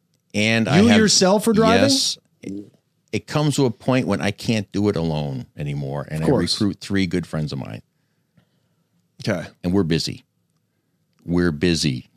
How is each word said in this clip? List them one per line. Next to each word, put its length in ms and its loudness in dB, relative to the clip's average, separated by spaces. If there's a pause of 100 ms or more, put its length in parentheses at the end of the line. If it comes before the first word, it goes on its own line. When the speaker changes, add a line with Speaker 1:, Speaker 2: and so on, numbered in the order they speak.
(340)
Speaker 1:
And 340 2
I 140 6
Speaker 2:
You 60 6
Speaker 1:
have 120 6
Speaker 2:
yourself 480 2
are 60 2
driving? 360 4
Speaker 1:
Yes. 280 -2 (240)
It, 300 -12 (400)
it 160 -6
comes 300 0
to 80 2
a 60 0
point 360 -2
when 120 0
I 120 -2
can't 400 -4
do 180 0
it 60 0
alone 500 -4 (100)
anymore. 540 -8
And 140 -6
Speaker 2:
Of 40 0
Speaker 1:
I 40 4
Speaker 2:
course. 280 0
Speaker 1:
recruit 220 -2
three 240 -2
good 220 -4
friends 260 -6
of 60 -8
mine. 240 -12 (1400)
Speaker 2:
Okay. 200 -4 (160)
Speaker 1:
And 100 -2
we're 100 2
busy. 400 -2 (1040)
We're 260 2
busy. 640 -2